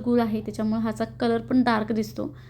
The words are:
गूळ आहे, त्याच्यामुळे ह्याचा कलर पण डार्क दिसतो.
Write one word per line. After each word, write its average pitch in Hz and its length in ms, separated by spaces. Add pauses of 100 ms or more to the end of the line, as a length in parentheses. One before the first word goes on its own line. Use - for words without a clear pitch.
गूळ 240 160
आहे, 220 200
त्याच्यामुळे 220 420
ह्याचा 220 220
कलर 233 360
पण 254 220
डार्क 226 300
दिसतो. 214 340 (240)